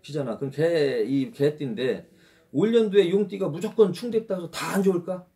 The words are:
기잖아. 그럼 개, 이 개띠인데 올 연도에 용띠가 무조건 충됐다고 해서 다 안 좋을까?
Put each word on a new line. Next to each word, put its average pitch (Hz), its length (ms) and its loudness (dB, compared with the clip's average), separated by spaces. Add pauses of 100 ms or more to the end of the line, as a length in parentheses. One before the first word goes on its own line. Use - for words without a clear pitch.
기잖아. 143 360 -6
그럼 135 140 -6
개, 143 520 2
이 131 280 0
개띠인데 127 760 -2 (440)
올 202 200 2
연도에 202 360 4
용띠가 190 400 0
무조건 190 420 2
충됐다고 214 520 -4
해서 160 80 -12
다 170 240 -6
안 196 80 2
좋을까? 185 420 -2 (100)